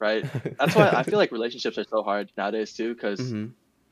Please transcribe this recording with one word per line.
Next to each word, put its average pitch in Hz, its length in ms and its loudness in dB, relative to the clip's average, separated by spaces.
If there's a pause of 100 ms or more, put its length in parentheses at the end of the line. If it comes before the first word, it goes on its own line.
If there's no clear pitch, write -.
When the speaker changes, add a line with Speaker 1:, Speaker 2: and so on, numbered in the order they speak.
Speaker 1:
right? 110 240 0
Speaker 2:
<laughs> 131 340 -6
Speaker 1:
That's 160 160 2
why 208 160 8
I 123 140 4
feel 208 140 0
like 175 140 2
relationships 120 460 -4
are 104 60 -4
so 110 180 0
hard 101 340 -2
nowadays, 104 380 -2
too, 113 220 -4
'cause, 101 240 -4
Speaker 2:
Mm-hmm. 113 260 -6 (460)